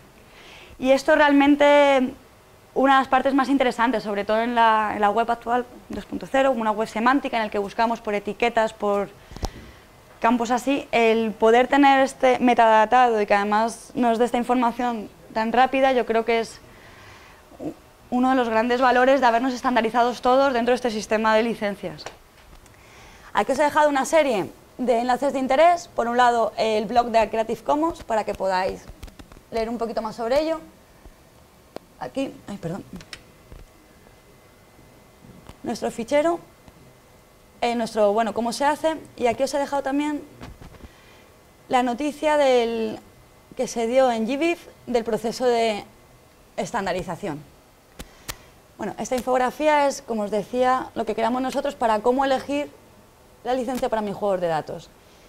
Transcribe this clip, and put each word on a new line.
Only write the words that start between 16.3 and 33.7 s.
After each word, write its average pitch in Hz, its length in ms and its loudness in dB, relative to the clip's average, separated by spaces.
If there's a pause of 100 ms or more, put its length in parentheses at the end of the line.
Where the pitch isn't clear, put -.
es - 200 -10 (960)
u-, - 140 -10 (380)
uno 247 180 0
de 262 80 2
los 240 140 0
grandes 240 320 0
valores 254 400 4
de 254 40 4
habernos 240 280 0
estandarizados 240 680 0
todos 269 320 2
dentro 240 200 0
de 254 40 2
este 240 140 -2
sistema 220 440 -2
de 220 100 2
licencias. 196 600 -6 (1300)
Aquí 208 200 0
os 254 60 -4
he 311 40 2
dejado 294 260 2
una 277 160 0
serie 240 460 0 (260)
de 240 240 0
enlaces 247 320 0
de 269 80 -2
interés, 311 480 2
por - 180 -4
un 240 100 -2
lado 240 400 2
el 220 280 0
blog 240 240 0
de 220 200 2
Creative 220 360 -6
Commons, 311 400 -2
para 220 180 -2
que 208 100 -6
podáis 190 520 -4 (640)
leer 226 180 -4
un 240 80 -8
poquito 220 260 -6
más 220 120 -8
sobre 226 260 -2
ello. 311 200 -2 (1400)
Aquí, 269 340 -8 (140)
ay, 202 120 -10
perdón. 175 260 -8 (2750)